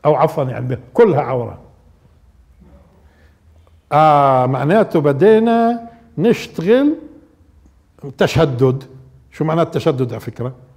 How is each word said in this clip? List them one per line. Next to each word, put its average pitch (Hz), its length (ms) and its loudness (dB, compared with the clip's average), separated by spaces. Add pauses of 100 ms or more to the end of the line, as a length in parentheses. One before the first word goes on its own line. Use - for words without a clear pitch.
أو 147 100 2
عفوًا، 151 280 -2
يعني 123 340 -6 (160)
كلها 165 280 2
عورة. 123 380 -8 (2250)
آه، 143 540 4
معناته 151 560 0
بدينا 220 880 2 (280)
نشتغل 233 760 0 (1200)
تشدد. 135 680 0 (480)
شو - 140 -8
معنى 160 160 0
التشدد 131 500 -2
على 110 80 -12
فكرة؟ 120 340 -10 (240)